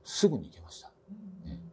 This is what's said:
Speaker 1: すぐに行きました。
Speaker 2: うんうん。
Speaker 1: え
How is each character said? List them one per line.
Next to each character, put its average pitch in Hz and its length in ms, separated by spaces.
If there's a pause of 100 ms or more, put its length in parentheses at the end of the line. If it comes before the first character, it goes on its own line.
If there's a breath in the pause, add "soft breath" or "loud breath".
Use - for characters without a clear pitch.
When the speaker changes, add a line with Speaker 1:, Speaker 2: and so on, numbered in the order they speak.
Speaker 1:
す - 260
ぐ 143 80
に 78 80
行 - 60
き - 100
ま - 80
し - 120
た。 - 100 (180)
Speaker 2:
う 196 40 (340)
ん - 40
う - 40
ん。 - 20
Speaker 1:
え - 20 (140)